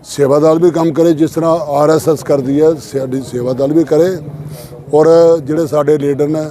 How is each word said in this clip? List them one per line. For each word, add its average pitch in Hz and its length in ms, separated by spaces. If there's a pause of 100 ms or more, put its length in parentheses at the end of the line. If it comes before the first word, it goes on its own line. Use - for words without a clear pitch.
ਸੇਵਾ 139 320
ਦਲ 156 200
ਵੀ 175 120
ਕੰਮ 160 220
ਕਰੇ, 165 200
ਜਿਸ 156 180
ਤਰ੍ਹਾਂ 165 260 (180)
ਆਰ 147 140
ਐਸ 160 200
ਐਸ 147 140
ਕਰਦੀ 139 380
ਹੈ, 160 120 (100)
ਸਾਡੀ 135 380
ਸੇਵਾ 123 320
ਦਲ 139 200
ਵੀ 160 100
ਕਰੇ। 170 340 (760)
ਔਰ 151 140 (320)
ਜਿਹੜੇ 156 280
ਸਾਡੇ 147 300
ਲੀਡਰ 143 300
ਨੇ 156 240